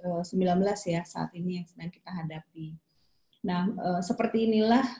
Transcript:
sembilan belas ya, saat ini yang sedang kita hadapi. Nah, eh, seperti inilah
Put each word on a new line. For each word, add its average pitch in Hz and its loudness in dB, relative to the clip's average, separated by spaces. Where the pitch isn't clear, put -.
sembilan 180 2
belas 202 0
ya, 170 0
saat 165 -6
ini 180 -4
yang 170 -12
sedang 165 -12
kita - -20
hadapi. 160 -10
Nah, 180 0
eh, 180 -2
seperti 226 0
inilah 220 6